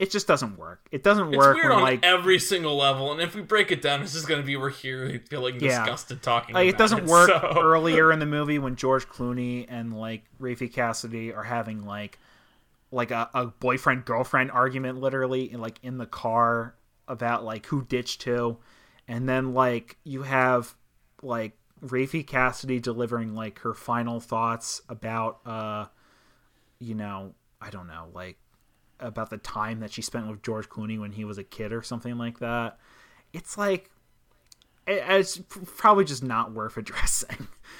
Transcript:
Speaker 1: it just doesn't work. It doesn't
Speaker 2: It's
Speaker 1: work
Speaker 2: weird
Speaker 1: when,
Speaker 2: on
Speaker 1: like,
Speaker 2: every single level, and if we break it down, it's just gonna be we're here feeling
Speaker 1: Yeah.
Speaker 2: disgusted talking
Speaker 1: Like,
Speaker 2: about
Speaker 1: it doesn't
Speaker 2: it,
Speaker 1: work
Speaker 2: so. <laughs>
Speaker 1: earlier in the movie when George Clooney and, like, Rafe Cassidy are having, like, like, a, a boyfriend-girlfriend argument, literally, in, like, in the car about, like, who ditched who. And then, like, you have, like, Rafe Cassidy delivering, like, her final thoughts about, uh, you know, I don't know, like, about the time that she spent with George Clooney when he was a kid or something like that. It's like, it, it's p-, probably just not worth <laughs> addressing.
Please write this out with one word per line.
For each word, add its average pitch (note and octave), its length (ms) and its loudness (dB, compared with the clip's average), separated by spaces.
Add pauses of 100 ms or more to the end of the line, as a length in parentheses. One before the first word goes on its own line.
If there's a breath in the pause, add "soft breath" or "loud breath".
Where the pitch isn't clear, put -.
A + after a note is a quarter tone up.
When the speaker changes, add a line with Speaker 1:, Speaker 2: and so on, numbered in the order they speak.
Speaker 1:
it F#3+ 100 0
just G#3 160 -2
doesn't A#2+ 320 2
work. E2 320 -18
It C#3 140 -6
doesn't G3+ 240 4
Speaker 2:
It's C#3+ 80 2
Speaker 1:
work C#3 200 10
Speaker 2:
weird - 120 2
Speaker 1:
when, - 100 6
Speaker 2:
on - 40 6
Speaker 1:
like, C3 220 4
Speaker 2:
every F3+ 340 6
single D#3+ 380 0
level, C#3 360 2
and D#3 80 -4
if E3+ 140 -2
we G#3 80 -8
break G#3 280 2
it D3+ 100 0
down, C#3+ 220 0
it's C3+ 120 -8
just D#3+ 120 -6
gonna D3 160 0
be C#3 140 -4
we're C3+ 140 -2
here C3 600 -8
feeling B2+ 300 -4
Speaker 1:
Yeah. C3 240 2
Speaker 2:
disgusted - 380 -6
talking A#2+ 320 0
Speaker 1:
Like, F#3 140 6
Speaker 2:
about F#3 60 4
Speaker 1:
it - 40 0
doesn't A3 220 6
Speaker 2:
it, - 60 -6
Speaker 1:
work E3+ 220 10
Speaker 2:
so. E3+ 280 4
<laughs> E3 60 6
Speaker 1:
earlier D#3+ 500 6
in D#3 60 4
the D3+ 80 0
movie D3 320 0
when C3 160 -2
George C3 340 2
Clooney B2 600 -6
and, A#2 280 -8
like, A2 280 -8 (140)
Rafe B2 340 -6
Cassidy A2+ 600 -4
are G#2+ 120 -10
having, A2 400 -6
like, G#2 340 -10 (720 soft breath)
like, A#2+ 200 -2
a, A#2 240 -2
a B2 120 0
boyfriend-girlfriend B2+ 1040 0
argument, B2+ 500 0
literally, C3 520 -2
in, A#2+ 80 -12
like, A2+ 220 -10
in B2+ 160 -10
the A#2 80 -8
car A#2 680 2 (340)
about, A#2+ 360 -2
like, A2 220 -10
who C#3+ 180 -2
ditched - 380 -4
who. A#2+ 340 -2 (520 soft breath)
And A#2+ 200 -4
then, C3 240 0
like, B2 520 0
you C3+ 180 -10
have, B2+ 520 2 (480)
like, A#2 300 -6 (300)
Rafe C3+ 440 -2
Cassidy B2+ 540 0
delivering, A#2 540 -4
like, A2 260 -10
her A2+ 140 -6
final A#2 460 -4
thoughts A#2 680 -4
about, A2+ 560 -6
uh, G#2+ 420 -8 (920)
you A2+ 160 -10
know, G2+ 400 -10 (260)
I G#2 100 -16
don't F#2 180 -16
know, E2 260 -16
like, F2+ 240 -14 (600)
about A2 280 -8
the G#2+ 100 -12
time A2 420 -6
that G#2+ 120 -12
she - 80 -12
spent A2 280 -8
with G#2 140 -12
George A2 280 -8
Clooney A2 280 -8
when G#2 140 -10
he G#2+ 120 -10
was G#2 120 -10
a G2 80 -12
kid G#2+ 280 -10
or A2+ 100 -6
something A#2+ 340 -10
like A#2 220 -8
that. A#2 400 -6 (540 soft breath)
It's - 260 -14
like, G3+ 320 -2 (960)
it, F#3+ 220 0
it's F#3+ 300 2
p-, - 220 -18 (160)
probably G3+ 280 6
just C#3 180 -4
not A#2 300 -2
worth A2 240 -8
<laughs> - 20 -6
addressing. - 720 -2 (320 loud breath)